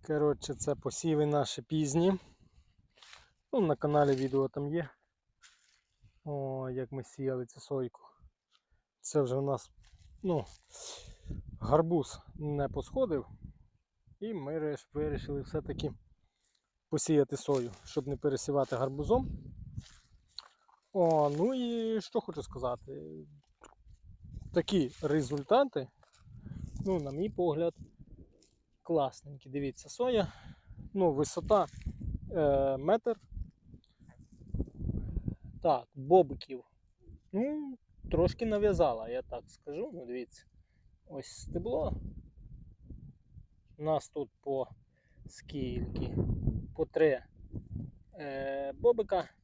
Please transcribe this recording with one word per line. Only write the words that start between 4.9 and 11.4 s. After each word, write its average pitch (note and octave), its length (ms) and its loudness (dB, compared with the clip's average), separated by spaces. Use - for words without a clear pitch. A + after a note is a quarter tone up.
О, C3+ 460 -4
як B2+ 220 -4
ми C3+ 120 -6
сіяли C3 420 -4
цю - 140 -20
сойку. C3 420 -4
Це - 200 2
вже B2+ 140 2
у C#3 60 0
нас, C#3 300 -4
ну, E3+ 220 0